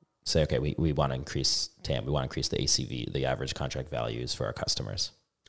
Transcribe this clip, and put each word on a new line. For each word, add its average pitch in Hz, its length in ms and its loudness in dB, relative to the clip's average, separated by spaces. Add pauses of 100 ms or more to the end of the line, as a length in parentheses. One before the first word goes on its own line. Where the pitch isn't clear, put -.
(240)
say, - 180 4
"Okay, 73 160 2
we, 71 180 0
we 80 160 4
wanna 69 220 2
increase - 560 0 (120)
tam, 62 220 -2
we 69 80 -2
wanna 69 120 2
increase - 240 -2
the - 140 0
A - 40 0
C - 180 4
V, - 260 -6
the 65 140 0
average 65 300 0
contract 67 340 -4
values 58 460 -2
for 64 100 -2
our 53 80 -2
customers." - 600 -2 (360)